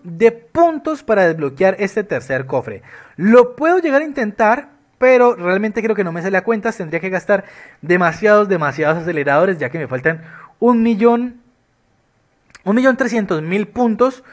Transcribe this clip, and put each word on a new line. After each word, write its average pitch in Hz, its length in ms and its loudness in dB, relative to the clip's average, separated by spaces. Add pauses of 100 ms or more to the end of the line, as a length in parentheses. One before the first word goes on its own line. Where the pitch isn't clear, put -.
de 175 260 2
puntos 311 720 -2
para 202 240 2
desbloquear 160 520 0
este 202 260 -4
tercer 131 400 -6
cofre. 120 380 -6 (340)
Lo 240 400 4
puedo 330 220 2
llegar 294 240 0
a - 20 -6
intentar, 240 640 -2 (300)
pero 247 380 4
realmente 196 460 -2
creo 220 140 -2
que 202 80 0
no 170 80 -6
me 165 80 -8
sale 190 160 -2
a 185 80 -2
cuentas. 226 320 -4
Tendría 165 240 -6
que 185 80 -6
gastar 185 360 -2 (360)
demasiados, 180 640 2
demasiados 156 520 -2
aceleradores, 160 600 0
ya 131 120 -4
que 160 80 -8
me 143 100 -8
faltan 156 320 -4 (380)
un 233 240 2
millón, 233 580 0 (1200)
un 202 140 0
millón 254 220 2
trescientos 208 420 -2
mil 190 280 -4
puntos 240 540 -2 (100)